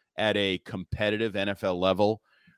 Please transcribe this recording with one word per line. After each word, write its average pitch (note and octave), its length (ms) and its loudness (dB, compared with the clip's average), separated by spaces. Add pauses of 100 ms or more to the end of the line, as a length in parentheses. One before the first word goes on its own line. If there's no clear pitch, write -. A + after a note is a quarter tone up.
(160)
at G#2 200 0
a F#2+ 220 0
competitive G#2 760 -4
N G2+ 140 -2
F G2+ 160 -6
L F2+ 140 0
level F#2+ 440 2 (360)